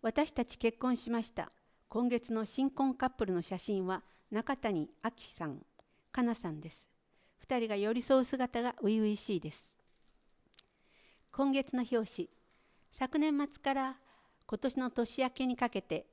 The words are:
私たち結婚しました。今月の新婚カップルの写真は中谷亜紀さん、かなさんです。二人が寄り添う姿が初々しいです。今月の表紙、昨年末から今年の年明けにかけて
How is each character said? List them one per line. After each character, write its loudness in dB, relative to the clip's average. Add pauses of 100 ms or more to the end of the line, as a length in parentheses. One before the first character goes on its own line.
私 2
た 0
ち -6
結 0
婚 2
し -8
ま 0
し -8
た。 -8 (380)
今 0
月 -2
の 0
新 0
婚 0
カ 0
ッ 2
プ -2
ル 0
の 0
写 -6
真 -2
は -2 (300)
中 -2
谷 -2 (120)
亜 -2
紀 -16
さ -6
ん、 -10 (480)
か 0
な 2
さ -6
ん -8
で -12
す。 -18 (500)
二 -2
人 0
が 0
寄 2
り 2
添 6
う 4
姿 -2
が -2
初 4
々 2
し -4
い 0
で -8
す。 -16 (1600)
今 4
月 0
の 2
表 2
紙、 -6 (600)
昨 0
年 4
末 -2
か 0
ら -2 (500)
今 -4
年 0
の 0
年 0
明 2
け -2
に 0
か 2
け -2
て -4